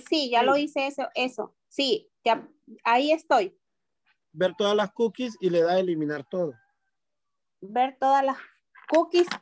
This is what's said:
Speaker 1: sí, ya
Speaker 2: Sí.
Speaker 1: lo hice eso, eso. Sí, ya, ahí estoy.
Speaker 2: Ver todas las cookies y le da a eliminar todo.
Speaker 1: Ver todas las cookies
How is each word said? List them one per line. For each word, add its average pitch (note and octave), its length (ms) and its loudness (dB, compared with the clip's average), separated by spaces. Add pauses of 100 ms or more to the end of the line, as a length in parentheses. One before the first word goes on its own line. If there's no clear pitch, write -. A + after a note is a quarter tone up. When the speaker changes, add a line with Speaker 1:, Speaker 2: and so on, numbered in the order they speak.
Speaker 1:
sí, D4 200 0
ya A#3 120 2
Speaker 2:
Sí. B3+ 40 2
Speaker 1:
lo C4+ 120 2
hice D4 300 -2
eso, C#4 280 -8
eso. B3+ 400 -6 (120)
Sí, - 440 -2 (120)
ya, A3+ 240 0 (360)
ahí C4 280 2
estoy. C4 460 0 (760)
Speaker 2:
Ver F3 240 0
todas G#3 180 0
las G#3 160 0
cookies A#3 480 -4
y F#3 100 0
le E3+ 120 2
da E3+ 120 2
a F#3+ 60 4
eliminar D#3 460 -4
todo. E3+ 280 -6 (1080)
Speaker 1:
Ver B3 380 -4
todas C4+ 260 2
las C4+ 120 -2 (520)
cookies E4+ 380 2 (140)